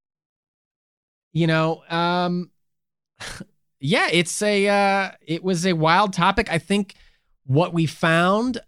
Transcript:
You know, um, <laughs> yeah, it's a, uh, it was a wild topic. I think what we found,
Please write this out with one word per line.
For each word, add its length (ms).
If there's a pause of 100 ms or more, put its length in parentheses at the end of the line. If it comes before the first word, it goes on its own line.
(1300)
You 140
know, 420
um, 600 (680)
<laughs> 600
yeah, 320
it's 300
a, 260
uh, 440 (140)
it 180
was 220
a 80
wild 400
topic. 380
I 60
think 380 (500)
what 280
we 120
found, 720 (100)